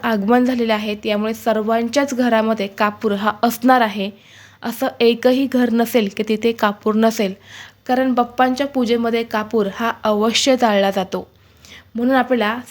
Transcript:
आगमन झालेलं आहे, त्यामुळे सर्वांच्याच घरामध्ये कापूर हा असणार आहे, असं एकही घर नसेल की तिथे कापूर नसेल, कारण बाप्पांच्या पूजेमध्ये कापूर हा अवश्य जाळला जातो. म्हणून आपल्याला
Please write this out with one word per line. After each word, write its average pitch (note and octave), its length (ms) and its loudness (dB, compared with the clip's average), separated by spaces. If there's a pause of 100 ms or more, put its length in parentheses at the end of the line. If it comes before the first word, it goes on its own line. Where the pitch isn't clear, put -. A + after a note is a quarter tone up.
आगमन A#3 420 2
झालेलं A#3+ 280 0
आहे, G#3+ 220 -4
त्यामुळे G#3+ 380 -2
सर्वांच्याच A3+ 800 0
घरामध्ये A3 540 0
कापूर G#3 440 -2
हा G3+ 200 -2 (120)
असणार A#3+ 380 4
आहे, G3+ 300 -2 (520)
असं A#3+ 240 -4 (120)
एकही B3 540 2
घर B3 180 2
नसेल A3+ 460 0
की A3 100 -4
तिथे A3 240 0
कापूर G#3+ 440 -2
नसेल, A3 380 2 (520)
कारण B3+ 280 0
बाप्पांच्या B3+ 540 0
पूजेमध्ये A#3 560 0
कापूर G#3+ 520 -2
हा A#3 160 -2 (120)
अवश्य A3 540 2
जाळला G3+ 340 2
जातो. F#3 400 -6 (640)
म्हणून B3 200 0
आपल्याला B3 440 0 (120)